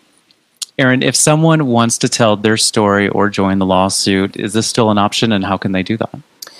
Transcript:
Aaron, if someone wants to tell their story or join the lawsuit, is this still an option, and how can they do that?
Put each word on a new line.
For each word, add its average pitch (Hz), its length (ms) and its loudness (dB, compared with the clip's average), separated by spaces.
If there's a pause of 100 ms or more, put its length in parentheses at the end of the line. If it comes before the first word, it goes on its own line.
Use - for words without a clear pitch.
(800)
Aaron, 131 240 2
if 135 100 0
someone 156 540 2
wants 117 300 0
to 135 100 -2
tell 107 300 2
their 110 180 2
story 101 540 0
or 101 200 0
join 98 300 0
the 95 60 0
lawsuit, 95 720 0
is 101 160 -6
this 110 120 0
still 110 260 0
an 104 60 2
option, 104 360 0
and 98 100 -2
how 98 140 -2
can 98 160 -4
they 92 100 -2
do 110 140 -4
that? - 180 -6 (440)